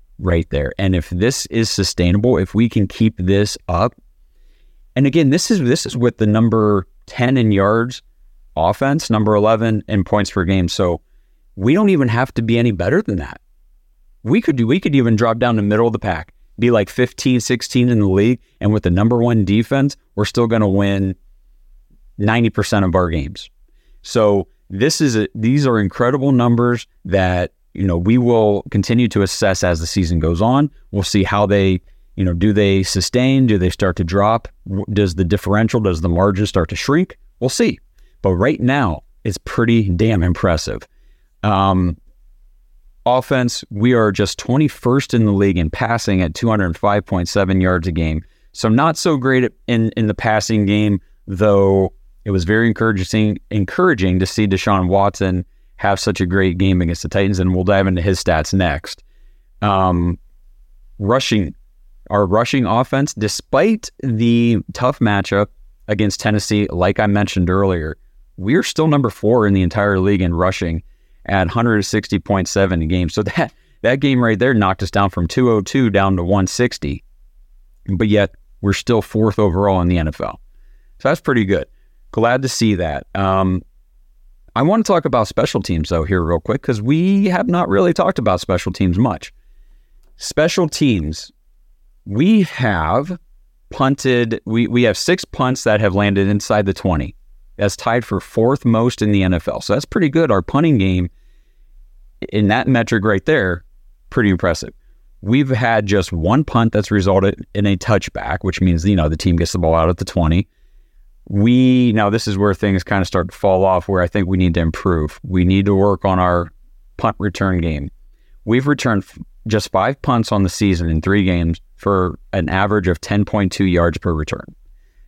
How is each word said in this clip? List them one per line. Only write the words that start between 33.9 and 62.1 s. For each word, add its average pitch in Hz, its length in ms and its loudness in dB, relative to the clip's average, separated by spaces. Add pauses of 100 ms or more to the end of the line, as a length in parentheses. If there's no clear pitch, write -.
to 95 60 -2
drop? 101 440 0 (200)
W-, 98 240 -6
does 101 220 0
the 87 100 -2
differential, 101 560 0
does 92 220 -2
the 82 80 -2
margin 95 380 2
start 87 220 -2
to 95 60 -8
shrink? 156 440 -2 (200)
We'll 123 120 -2
see. - 280 -2 (440)
But 95 100 2
right 101 260 0
now, 123 440 0 (200)
it's 104 140 -6
pretty 113 520 0
damn 95 340 2
impressive. 90 640 -2 (560)
Um, 95 540 0 (1080)
offense, 127 640 0
we 113 240 2
are 110 180 4
just 95 280 -2
twenty-first 135 760 0
in 113 120 4
the 104 60 2
league 98 280 2
in 78 100 0
passing 110 540 -2
at 80 100 -4
two 117 160 -4
hundred 98 260 0
five 101 300 -2
point 87 240 -4
seven 95 320 0
yards 92 260 0
a 92 40 -4
game. 80 320 -2 (300)
So - 160 -2
not 147 280 2
so 160 200 0
great 127 260 2
at, 117 100 -2 (140)
in, 113 280 0
in 113 120 0
the 104 80 -2
passing 107 500 0
game, 104 340 2 (280)
though 98 640 2 (320)
it 107 60 -6
was 95 120 0
very 107 240 2
encouraging, 107 720 0 (120)
encouraging 98 680 0
to 92 60 0
see 107 220 -2
Deshaun 95 420 0
Watson 98 560 0 (320)
have 101 200 0
such - 220 -2
a 98 60 0
great 92 320 0
game 95 240 2
against 85 220 -2
the - 40 -6
Titans, 98 320 0
and 92 160 0
we'll 92 80 0
dive 98 240 2
into 92 140 0
his 92 200 -2
stats 80 320 -2
next. 87 480 -2 (600)
Um, 92 580 0 (800)
rushing, 107 560 -2 (540)
our 101 160 0